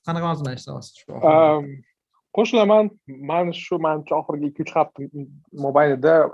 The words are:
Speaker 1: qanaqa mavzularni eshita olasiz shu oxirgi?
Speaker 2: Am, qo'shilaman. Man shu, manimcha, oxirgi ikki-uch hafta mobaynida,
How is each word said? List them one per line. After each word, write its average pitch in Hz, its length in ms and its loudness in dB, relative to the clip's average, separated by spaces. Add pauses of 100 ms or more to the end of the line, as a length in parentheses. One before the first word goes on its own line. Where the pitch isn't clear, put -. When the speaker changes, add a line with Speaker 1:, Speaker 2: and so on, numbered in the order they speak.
Speaker 1:
qanaqa 170 300 -4
mavzularni 143 260 -8
eshita 143 160 -14
olasiz - 240 -18
shu - 140 -20
oxirgi? - 180 2
Speaker 2:
Am, 151 380 4 (680)
qo'shilaman. 214 560 2 (380)
Man 170 240 -2
shu, 175 280 -6
manimcha, 151 360 -2
oxirgi 147 340 -6
ikki-uch - 240 -10
hafta 151 320 -2 (460)
mobaynida, 143 640 2 (160)